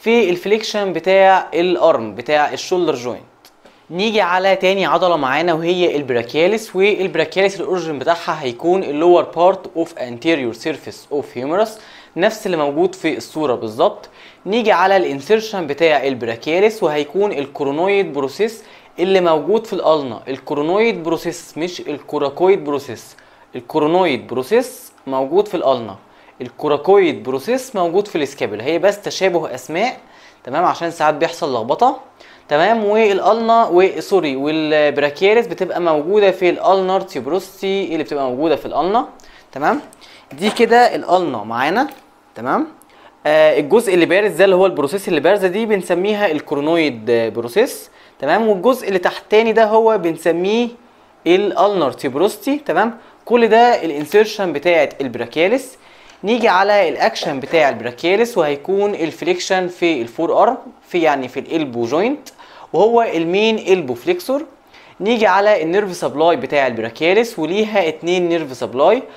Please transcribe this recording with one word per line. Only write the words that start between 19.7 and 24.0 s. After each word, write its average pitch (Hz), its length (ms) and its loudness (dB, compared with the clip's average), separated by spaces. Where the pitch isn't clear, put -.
الالنا، 147 560 0
الكورونويد 165 720 -2
بروسيس 160 560 -6
مش 175 220 -8
الكوراكويد 147 840 0
بروسيس، 135 520 -8
الكورونويد 151 720 0